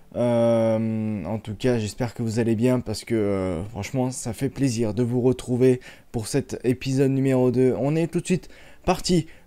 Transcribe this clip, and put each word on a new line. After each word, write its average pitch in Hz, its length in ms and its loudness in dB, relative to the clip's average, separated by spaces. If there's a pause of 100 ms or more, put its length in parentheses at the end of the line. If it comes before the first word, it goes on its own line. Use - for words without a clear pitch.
(160)
euh, 113 1080 0
en 107 120 -4
tout 107 160 -10
cas 123 240 0
j'espère 107 380 -4
que 120 80 -6
vous 113 160 -2
allez 113 160 2
bien 123 240 2
parce 110 240 -8
que, 117 100 -6
euh, 98 520 0
franchement 123 440 -4
ça 127 240 -8
fait 139 160 -4
plaisir 117 460 -2
de 123 80 0
vous 120 180 0
retrouver 127 580 2 (320)
pour 110 140 -4
cet - 380 -4
épisode 135 480 2
numéro 131 400 2
deux. 123 260 4
On 139 180 0
est 165 120 0
tout 175 120 -4
de - 60 -4
suite - 240 -2 (340)
parti 175 440 0 (200)